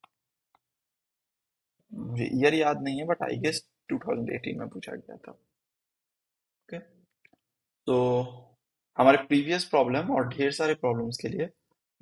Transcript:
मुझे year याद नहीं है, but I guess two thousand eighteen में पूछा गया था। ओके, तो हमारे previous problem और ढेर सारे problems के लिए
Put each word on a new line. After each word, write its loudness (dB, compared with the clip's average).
मुझे -4
year 4
याद 2
नहीं -4
है, -6
but -2
I -4
guess -2
two -2
thousand -4
eighteen -8
में -8
पूछा -14
गया -16
था। -20
ओके, -20
तो 4
हमारे 8
previous 0
problem 2
और 0
ढेर 0
सारे 0
problems -2
के -4
लिए -4